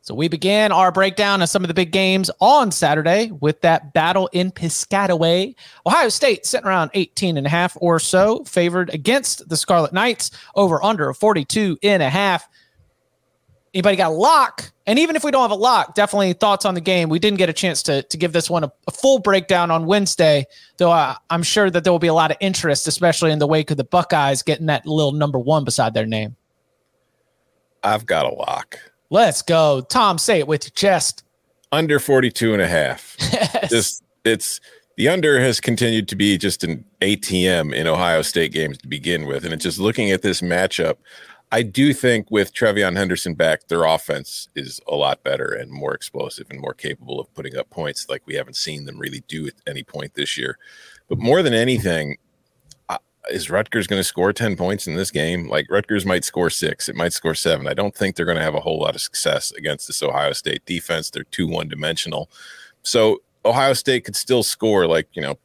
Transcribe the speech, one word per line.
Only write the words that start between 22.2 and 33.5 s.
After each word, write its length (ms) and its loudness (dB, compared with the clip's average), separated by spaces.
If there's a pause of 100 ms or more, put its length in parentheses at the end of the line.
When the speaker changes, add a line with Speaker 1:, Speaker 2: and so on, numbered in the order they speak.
Speaker 1:
of 100 -2
interest, 480 0
especially 420 2
in 80 0
the 80 2
wake 240 0
of 60 0
the 80 -2
Buckeyes 580 2
getting 240 -2
that 200 -2
little 260 0
number 260 -2
one 260 0
beside 280 0
their 140 0
name. 280 -4 (1500)
Speaker 2:
I've 220 0
got 180 0
a 100 -2
lock. 440 -8 (320)
Speaker 1:
Let's 320 2
go. 400 2
Tom, 340 2
say 220 2
it 100 0
with 160 -2
your 80 -16
chest. 500 0 (480)
Speaker 2:
Under 300 2
forty-two 540 2
and 80 2
a 60 2
half. 500 -2
Speaker 1:
<laughs> 140 -4
Yes. 360 -2